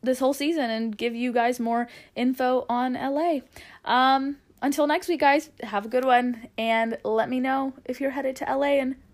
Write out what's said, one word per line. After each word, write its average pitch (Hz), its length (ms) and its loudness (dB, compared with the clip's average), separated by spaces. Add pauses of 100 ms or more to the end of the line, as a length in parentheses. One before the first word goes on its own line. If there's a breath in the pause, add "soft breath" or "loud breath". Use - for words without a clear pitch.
this 254 160 0
whole 269 140 2
season 285 360 -2
and 226 260 -4
give 233 200 -4
you 247 160 -2
guys 240 280 2
more 233 280 0 (280 loud breath)
info 254 540 0
on 247 260 0
L 277 240 -2
A. 320 240 0 (420 loud breath)
Um, 269 520 4 (240)
until 285 240 2
next 311 220 0
week, 330 120 0
guys, 285 300 4 (140)
have 214 220 -4
a 226 40 -10
good 254 160 0
one, 247 420 2 (100)
and 226 460 0
let 220 260 0
me 254 100 -2
know 262 340 -2 (120)
if 254 140 -8
you're 277 120 -2
headed 269 260 -4
to 277 100 -8
L 269 160 0
A 285 160 4
and 262 160 -2 (180)